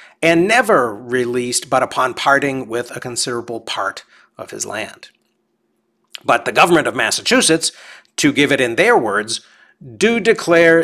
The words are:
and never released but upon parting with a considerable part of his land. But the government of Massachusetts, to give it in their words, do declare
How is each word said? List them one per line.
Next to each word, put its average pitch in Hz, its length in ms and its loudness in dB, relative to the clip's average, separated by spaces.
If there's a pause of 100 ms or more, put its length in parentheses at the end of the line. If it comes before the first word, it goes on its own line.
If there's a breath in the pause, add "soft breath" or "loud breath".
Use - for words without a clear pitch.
(220 soft breath)
and 170 260 4
never 202 460 2
released 123 800 -4
but 131 100 2
upon 127 320 -2
parting 135 540 0
with 117 280 -8
a 123 40 -10
considerable 120 600 -8
part - 440 -6 (340 soft breath)
of - 140 -14
his 107 160 -8
land. 107 420 -10 (1120)
But - 220 0
the 127 60 -4
government 160 340 4
of 113 100 -4
Massachusetts, 160 760 0 (460 loud breath)
to 151 140 2
give 139 200 2
it 135 100 0
in 117 140 -2
their 214 200 4
words, 110 460 -2 (560 soft breath)
do 233 220 2
declare 165 640 4